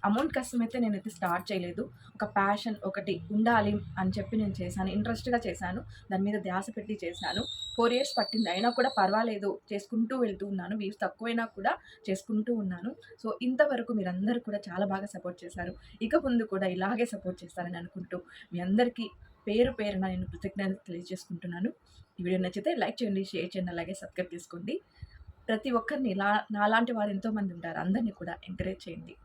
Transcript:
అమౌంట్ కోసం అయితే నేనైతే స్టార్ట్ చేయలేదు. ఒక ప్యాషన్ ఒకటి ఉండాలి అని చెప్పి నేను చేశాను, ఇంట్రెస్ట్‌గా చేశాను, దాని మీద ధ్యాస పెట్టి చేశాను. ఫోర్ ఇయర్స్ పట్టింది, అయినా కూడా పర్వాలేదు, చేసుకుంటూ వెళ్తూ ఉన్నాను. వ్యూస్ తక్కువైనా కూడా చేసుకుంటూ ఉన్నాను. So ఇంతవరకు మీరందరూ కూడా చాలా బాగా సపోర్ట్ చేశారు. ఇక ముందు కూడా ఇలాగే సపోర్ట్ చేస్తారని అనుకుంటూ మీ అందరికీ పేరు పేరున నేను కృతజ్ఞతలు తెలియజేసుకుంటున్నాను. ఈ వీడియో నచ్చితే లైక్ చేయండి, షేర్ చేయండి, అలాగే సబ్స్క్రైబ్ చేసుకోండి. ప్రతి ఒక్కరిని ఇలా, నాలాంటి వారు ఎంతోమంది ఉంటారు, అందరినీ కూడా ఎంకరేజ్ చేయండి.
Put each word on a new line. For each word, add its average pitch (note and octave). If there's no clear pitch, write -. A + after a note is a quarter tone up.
అమౌంట్ A3+
కోసం B3
అయితే A3+
నేనైతే A3
స్టార్ట్ F#3
చేయలేదు. F3+
ఒక -
ప్యాషన్ G#3
ఒకటి F#3+
ఉండాలి G#3+
అని F#3+
చెప్పి G#3
నేను G#3
చేశాను, F#3
ఇంట్రెస్ట్‌గా A3+
చేశాను, F#3+
దాని F#3+
మీద G#3
ధ్యాస F#3
పెట్టి G#3+
చేశాను. E3+
ఫోర్ A#3
ఇయర్స్ B3+
పట్టింది, A3+
అయినా G3+
కూడా B3
పర్వాలేదు, G3+
చేసుకుంటూ A3
వెళ్తూ G#3
ఉన్నాను. F#3+
వ్యూస్ G#3
తక్కువైనా A3+
కూడా A3
చేసుకుంటూ G#3+
ఉన్నాను. F#3+
So -
ఇంతవరకు B3+
మీరందరూ G3+
కూడా G#3
చాలా F#3+
బాగా G3
సపోర్ట్ F3+
చేశారు. F3+
ఇక A3+
ముందు A#3+
కూడా F#3+
ఇలాగే G3+
సపోర్ట్ F#3
చేస్తారని F3
అనుకుంటూ F3+
మీ F3
అందరికీ A3+
పేరు A#3
పేరున G3+
నేను F#3
కృతజ్ఞతలు F#3+
తెలియజేసుకుంటున్నాను. F3+
ఈ -
వీడియో F#3
నచ్చితే F#3
లైక్ G#3+
చేయండి, G3
షేర్ F3+
చేయండి, F3+
అలాగే E3+
సబ్స్క్రైబ్ F3+
చేసుకోండి. F3+
ప్రతి A3
ఒక్కరిని B3
ఇలా, G3
నాలాంటి A3
వారు G#3
ఎంతోమంది G3+
ఉంటారు, E3
అందరినీ G3
కూడా E3+
ఎంకరేజ్ F#3
చేయండి. E3